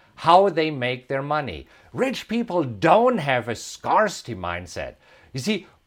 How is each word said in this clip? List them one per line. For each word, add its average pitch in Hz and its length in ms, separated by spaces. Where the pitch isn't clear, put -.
how 180 340
they 156 220
make 127 360
their 135 140
money. 139 460
Rich 240 340
people 214 360
don't 175 560
have 131 280
a - 80
scarcity 160 800
mindset. 87 600
You 131 100
see, 190 260